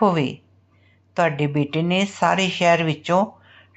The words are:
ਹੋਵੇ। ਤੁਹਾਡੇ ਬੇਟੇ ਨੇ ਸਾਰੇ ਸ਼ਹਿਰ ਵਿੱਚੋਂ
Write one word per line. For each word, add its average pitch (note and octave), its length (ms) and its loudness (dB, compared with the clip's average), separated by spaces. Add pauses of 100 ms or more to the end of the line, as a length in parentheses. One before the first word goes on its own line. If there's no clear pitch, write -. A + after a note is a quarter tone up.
ਹੋਵੇ। E3 360 0 (800)
ਤੁਹਾਡੇ D3+ 320 0
ਬੇਟੇ D3 340 -2
ਨੇ F#3 240 0
ਸਾਰੇ F#3 440 0
ਸ਼ਹਿਰ E3+ 340 2
ਵਿੱਚੋਂ F3 420 0 (520)